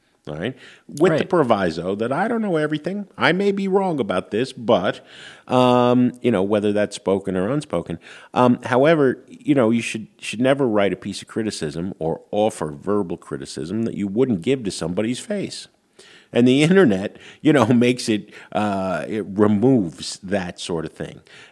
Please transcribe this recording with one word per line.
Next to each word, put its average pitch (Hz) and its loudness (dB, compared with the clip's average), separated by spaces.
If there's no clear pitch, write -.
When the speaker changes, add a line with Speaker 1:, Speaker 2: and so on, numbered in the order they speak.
Speaker 1:
All 76 -10
right. 107 -8
With 165 2
the 151 2
Speaker 2:
Right. - -4
Speaker 1:
proviso 98 0
that 110 -4
I 175 -2
don't 233 -4
know 202 -2
everything. 156 -4
I 151 4
may 196 0
be 196 -4
wrong 185 0
about 92 -4
this, 123 -4
but, 107 2
um, 123 4
you 123 0
know, 95 2
whether 104 0
that's 104 -2
spoken 95 -2
or 92 -2
unspoken. 87 -6
Um, 123 4
however, 135 2
you 110 -2
know, 123 4
you 117 2
should, 110 -8
should - -8
never 135 2
write 101 0
a - -2
piece - -10
of - -18
criticism 90 -6
or 80 -4
offer 107 -2
verbal 87 -4
criticism 73 -8
that - -6
you 101 -4
wouldn't 110 0
give 127 -2
to 95 -6
somebody's 104 -6
face. - -10
And 120 4
the 135 4
internet, 151 4
you 151 4
know, 123 4
<laughs> 123 4
makes 123 2
it, 107 -2
uh, 95 -2
it 95 -6
removes 104 2
that 92 -6
sort 80 -6
of - -14
thing. - -12